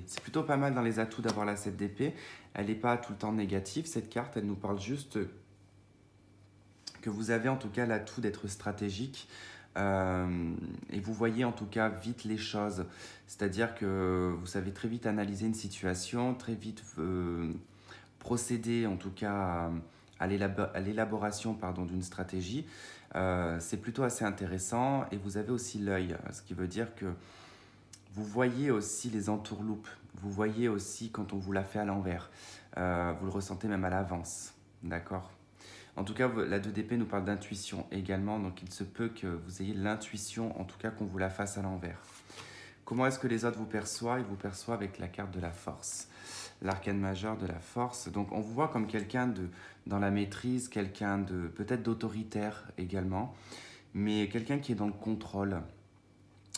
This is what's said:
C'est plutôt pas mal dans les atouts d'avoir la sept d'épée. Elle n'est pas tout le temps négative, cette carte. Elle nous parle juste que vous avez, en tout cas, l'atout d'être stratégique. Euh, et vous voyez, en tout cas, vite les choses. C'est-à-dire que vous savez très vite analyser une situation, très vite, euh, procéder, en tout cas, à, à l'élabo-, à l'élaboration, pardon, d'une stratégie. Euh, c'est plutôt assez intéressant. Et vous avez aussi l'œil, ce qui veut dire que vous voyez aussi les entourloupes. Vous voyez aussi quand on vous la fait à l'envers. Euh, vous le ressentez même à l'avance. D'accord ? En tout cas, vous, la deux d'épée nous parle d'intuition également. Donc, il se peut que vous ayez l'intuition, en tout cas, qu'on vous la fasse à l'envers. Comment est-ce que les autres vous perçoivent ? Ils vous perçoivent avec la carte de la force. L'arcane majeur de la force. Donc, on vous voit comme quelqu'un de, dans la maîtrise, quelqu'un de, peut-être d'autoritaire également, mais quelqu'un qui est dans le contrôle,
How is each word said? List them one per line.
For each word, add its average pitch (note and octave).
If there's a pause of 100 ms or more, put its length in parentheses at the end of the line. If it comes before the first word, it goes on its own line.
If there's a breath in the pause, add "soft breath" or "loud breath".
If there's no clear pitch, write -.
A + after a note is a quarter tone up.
C'est -
plutôt D#3
pas D3
mal C#3
dans B2
les A2+
atouts A2+
d'avoir G#2+
la G#2
sept G2
d'épée. G2+ (380 loud breath)
Elle G2+
n'est A2
pas A#2+
tout A#2
le G2
temps G#2+
négative, G2
cette -
carte. A#2+
Elle G#2
nous G2+
parle G2+
juste A#2+ (1800)
que A2+
vous G#2+
avez, A#2
en C3
tout A2+
cas, A#2+
l'atout A2
d'être G#2
stratégique. G2+ (500 loud breath)
Euh, F2+ (380)
et G2+
vous G#2+
voyez, A2+
en A#2+
tout G#2+
cas, A2
vite G2+
les G#2+
choses. G#2 (420 loud breath)
C'est-à-dire G#2
que F#2
vous F#2
savez F#2+
très -
vite A#2
analyser G#2
une A2
situation, G#2
très A2+
vite, G#2 (140)
euh, F2 (680 loud breath)
procéder, A#2
en F#2+
tout F#2+
cas, G2+
à, F2 (500 loud breath)
à F#2
l'élabo-, G2
à -
l'élaboration, G#2+
pardon, F#2
d'une F2+
stratégie. F#2 (500 loud breath)
Euh, F2+
c'est F#2+
plutôt A#2
assez A#2+
intéressant. G#2
Et G2+
vous G2
avez G#2+
aussi A2+
l'œil, F#2 (160)
ce -
qui -
veut F2+
dire G#2+
que G2 (1040 loud breath)
vous G#2
voyez B2
aussi G#2+
les G#2
entourloupes. G#2 (280)
Vous F#2
voyez G#2+
aussi A2
quand G#2
on G2+
vous G2
la F#2+
fait G#2
à G#2
l'envers. F#2+ (460 loud breath)
Euh, F2
vous F2+
le F#2+
ressentez G2
même F#2+
à F2+
l'avance. F2+ (300)
D'accord ? E2+ (640 loud breath)
En G2+
tout G#2
cas, B2+
vous, A2+
la G2
deux G#2
d'épée G#2+
nous A2+
parle G2+
d'intuition G2
également. G2
Donc, F#2+
il F#2
se -
peut G#2
que A2
vous F2
ayez G2
l'intuition, G#2+
en F#2
tout -
cas, A2
qu'on G#2+
vous F#2+
la F#2+
fasse G2
à G2+
l'envers. F2+ (840 loud breath)
Comment B2+
est-ce C3
que C3
les A2+
autres A2+
vous A2
perçoivent ? A2
Ils A#2
vous G2+
perçoivent G2+
avec G2
la F2
carte F#2+
de F#2
la E2+
force. - (520 loud breath)
L'arcane F#2+
majeur G2
de G2+
la E2+
force. -
Donc, G#2
on G#2+
vous G#2+
voit D3+
comme A2+
quelqu'un A2
de, F#2+ (400 loud breath)
dans G2+
la G2+
maîtrise, A2+
quelqu'un G2+
de, F2+
peut-être A2
d'autoritaire G#2+
également, F#2+ (600 loud breath)
mais G#2
quelqu'un A#2
qui C3+
est -
dans G#2
le G#2
contrôle, G2 (960)